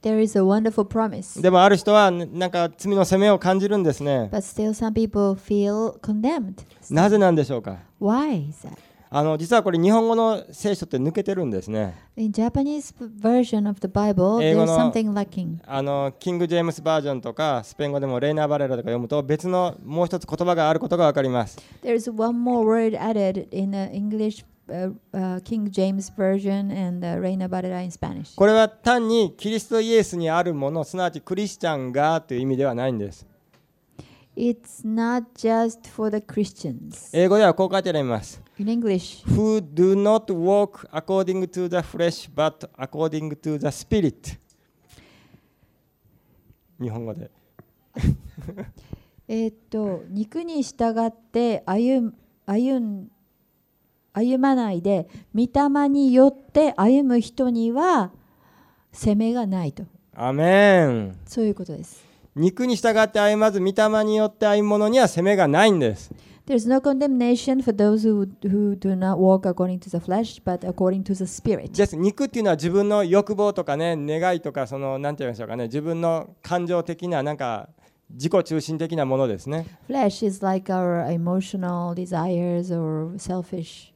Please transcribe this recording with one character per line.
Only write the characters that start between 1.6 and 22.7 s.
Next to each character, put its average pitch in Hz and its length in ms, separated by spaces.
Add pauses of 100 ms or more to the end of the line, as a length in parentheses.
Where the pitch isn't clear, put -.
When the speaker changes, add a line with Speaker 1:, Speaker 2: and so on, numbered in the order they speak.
Speaker 2:
あ 202 60
る 202 80
人 208 160
は 208 180
な 175 360
ん 170 40
か 175 260
罪 202 160
の 196 120
責 190 160
め 208 100
を 190 80
感 185 180
じ 196 120
る 208 80
ん 190 60
で 156 100
す 143 100
ね。 131 300
Speaker 1:
But 208 80
still 214 320
some 220 180
people 208 440
feel 208 680
condemned. 214 540 (360)
Speaker 2:
な 170 180
ぜ 214 80
な 190 140
ん 165 40
で 147 100
し 131 80
ょ 123 40
う 113 40
か？ 95 160 (240)
Speaker 1:
Why 208 480
is - 180
that? - 60 (360)
Speaker 2:
あ 143 140
の、 156 140
実 170 180
は 220 80
こ 196 80
れ 170 80
日 180 120
本 226 180
語 226 60
の 226 360
聖 208 240
書 - 100
っ - 40
て 139 80
抜 143 160
け 196 100
て 202 100
る 180 120
ん 120 60
で 95 100
す - 80
ね。 107 260 (220)
Speaker 1:
In 220 160
Japanese 277 600 (240)
version 220 520
of 196 100
the - 80
Bible, 202 560
Speaker 2:
英 156 120
語 160 100
の、 165 120
Speaker 1:
there's 233 140
something 220 220
lacking. 185 520
Speaker 2:
あ 135 160
の、 139 380
キ 185 140
ン 175 40
グ・ 170 120
ジ 175 60
ェ 170 40
ー 165 60
ム 165 80
ス・ - 80
バ 156 180
ー - 20
ジ 139 60
ョ 143 60
ン 127 80
と 117 120
か、 143 300
ス - 120
ペ 147 100
イ - 20
ン 143 60
語 139 80
で 139 40
も 127 140
レ 143 120
ー - 20
ナ 156 120
ー・ - 40
バ 147 80
レ 139 100
ラ 131 40
と 120 120
か - 40
読 120 120
む 120 80
と、 147 160
別 151 240
の 180 380
も 160 180
う - 40
一 175 120
つ - 80
言 151 180
葉 180 80
が 165 140
あ 156 60
る 160 80
こ - 80
と 175 80
が 170 80
わ 147 80
か 147 80
り 135 80
ま 120 180
す。 - 100 (240)
Speaker 1:
There's 233 320
one 233 300
more 240 220
word 220 340